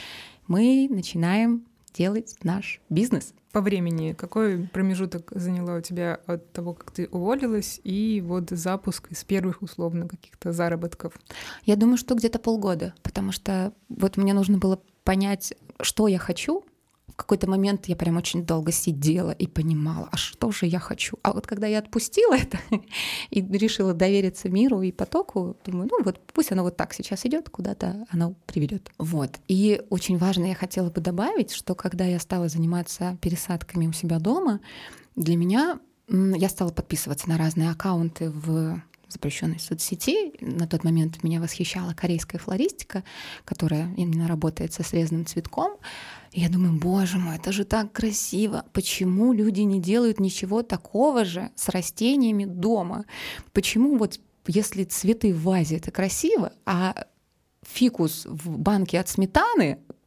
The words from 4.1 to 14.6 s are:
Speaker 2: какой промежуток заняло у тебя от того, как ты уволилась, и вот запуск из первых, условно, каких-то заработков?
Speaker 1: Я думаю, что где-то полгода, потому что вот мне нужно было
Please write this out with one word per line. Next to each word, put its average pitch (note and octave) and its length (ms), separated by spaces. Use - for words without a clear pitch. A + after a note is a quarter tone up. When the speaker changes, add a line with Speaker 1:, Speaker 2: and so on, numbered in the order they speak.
Speaker 2:
какой F#3 560
промежуток F#3 640
заняло F3 440
у - 20
тебя F3 460
от F3 260
того, E3+ 220
как - 160
ты - 200
уволилась, G#3+ 720
и G#3 420
вот F3 260
запуск F#3 600
из - 140
первых, F#3+ 380
условно, E3+ 440
каких-то - 460
заработков? E3+ 640
Speaker 1:
Я G#3 120
думаю, A3+ 200
что B3 180
где-то A3+ 240
полгода, G3 540
потому G3 300
что F#3+ 400
вот F#3+ 300
мне G3 160
нужно G3 240
было F#3+ 220